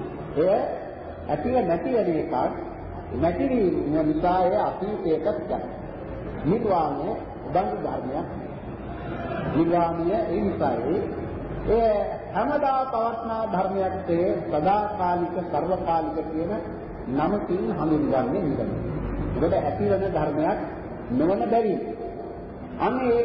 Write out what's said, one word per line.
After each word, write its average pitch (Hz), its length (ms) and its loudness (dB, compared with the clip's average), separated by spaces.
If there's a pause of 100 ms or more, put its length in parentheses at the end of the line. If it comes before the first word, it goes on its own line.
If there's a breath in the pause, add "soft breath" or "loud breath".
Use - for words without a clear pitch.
(340)
එය 180 260 4 (640)
ඇතිව 240 340 0
නැති 170 340 2
වෙන 208 200 4
එකක්. 147 220 0 (800)
නැතිවීම 170 880 2
නිසා 165 380 4
එය 185 180 4
අතීතයකට 175 720 0
යනවා. - 340 -2 (800)
නිර්වාණය 160 680 2 (340)
උබඳු 185 340 0
ධර්මයක්. 135 500 -4 (1200)
නිර්වාණය 170 600 2
ඒ 202 300 0
නිසායි 151 580 0 (680)
ඒ 220 280 4 (360)
හැමදා 269 540 2
පවත්නා 226 600 -2
ධර්මයක් 190 560 0
තේ 175 260 2 (120)
සදාකාලික 180 1000 2
සර්වකාලික 165 840 0
කියන 160 280 -2 (540)
නමකින් 175 640 0
හඳුන්වන්නේ 147 560 2 (140)
නිවන. 120 300 0 (580)
මොකද 160 280 2
ඇතිවන 190 500 2
ධර්මයක් 156 540 0 (500)
නොවන 202 340 2
බැවින්. 214 380 2 (960)
අන්න 220 260 2
ඒ 240 240 4